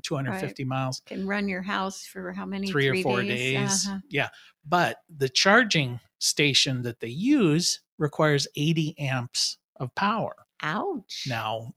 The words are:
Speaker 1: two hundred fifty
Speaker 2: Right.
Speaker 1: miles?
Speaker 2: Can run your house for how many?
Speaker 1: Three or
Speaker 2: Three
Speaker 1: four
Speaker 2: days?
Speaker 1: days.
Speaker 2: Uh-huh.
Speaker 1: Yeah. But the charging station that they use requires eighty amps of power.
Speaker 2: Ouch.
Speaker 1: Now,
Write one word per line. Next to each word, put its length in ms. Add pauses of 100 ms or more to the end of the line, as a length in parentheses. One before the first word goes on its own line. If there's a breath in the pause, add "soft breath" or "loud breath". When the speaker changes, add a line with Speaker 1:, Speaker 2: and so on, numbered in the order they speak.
Speaker 1:
two 140
hundred 240
fifty 240
Speaker 2:
Right. 60
Speaker 1:
miles? 360
Speaker 2:
Can 180
run 240
your 140
house 420
for 280
how 140
many? 200
Speaker 1:
Three 220
or 60
Speaker 2:
Three 100
Speaker 1:
four 180
Speaker 2:
days? 320
Speaker 1:
days. 320
Speaker 2:
Uh-huh. 120 (100)
Speaker 1:
Yeah. 200 (380 loud breath)
But 360 (140)
the 120
charging 720 (180)
station 640
that 160
they 100
use 720 (160)
requires 600
eighty 420
amps 600 (180)
of 180
power. 400 (260)
Speaker 2:
Ouch. 680
Speaker 1:
Now, 480